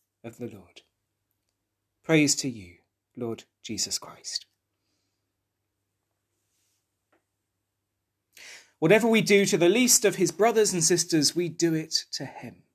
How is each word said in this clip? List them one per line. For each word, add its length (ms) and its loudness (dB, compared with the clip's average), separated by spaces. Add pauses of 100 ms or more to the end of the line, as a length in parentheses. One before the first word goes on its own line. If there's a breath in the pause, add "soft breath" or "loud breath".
(240)
of 140 -16
the 100 -12
Lord. 340 -20 (1200)
Praise 360 2
to 120 -8
you, 300 -18 (360)
Lord 280 -10 (180)
Jesus 380 -8
Christ. 480 -14 (4000 loud breath)
Whatever 280 4
we 140 4
do 240 4
to 120 -2
the 120 4
least 340 2
of 120 2
his 160 0
brothers 420 0
and 100 -2
sisters, 520 0
we 120 -2
do 280 -2
it 380 -6
to 120 -10
him. 380 -18 (120)